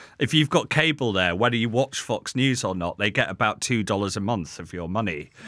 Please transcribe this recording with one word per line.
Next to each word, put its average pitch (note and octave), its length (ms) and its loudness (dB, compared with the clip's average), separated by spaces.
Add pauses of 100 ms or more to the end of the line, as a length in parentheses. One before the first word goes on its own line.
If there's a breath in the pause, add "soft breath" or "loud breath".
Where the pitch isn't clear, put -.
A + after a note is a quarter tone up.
(180 loud breath)
If C3 140 0
you've D3+ 160 4
got C#3+ 220 0
cable D3+ 420 2
there, F2+ 240 2
whether A#2+ 200 2
you A#2 120 0
watch C3 320 0
Fox - 340 -6
News B2+ 300 2
or F#2+ 100 -2
not, F2 220 -4
they G#2 140 0
get A2+ 180 0
about G#2 320 0
two A#2 220 0
dollars G2+ 340 0
a G#2+ 40 -2
month G2 380 -4
of F2+ 140 -12
your F2 160 -6
money. F#2 400 -4 (200 loud breath)